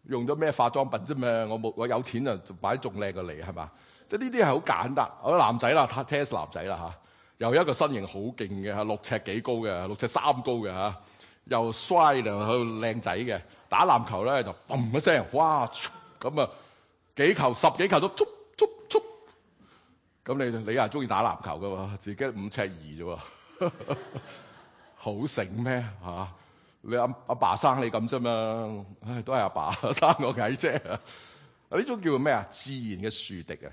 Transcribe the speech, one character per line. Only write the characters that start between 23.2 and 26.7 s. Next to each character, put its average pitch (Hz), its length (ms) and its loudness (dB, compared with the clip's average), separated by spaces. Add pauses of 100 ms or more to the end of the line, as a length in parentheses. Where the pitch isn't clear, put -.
<laughs> - 1000 -18
好 107 300 -4
醒 98 260 -4 (100)
咩 123 240 -2 (160)
吓？ 90 260 -8 (520)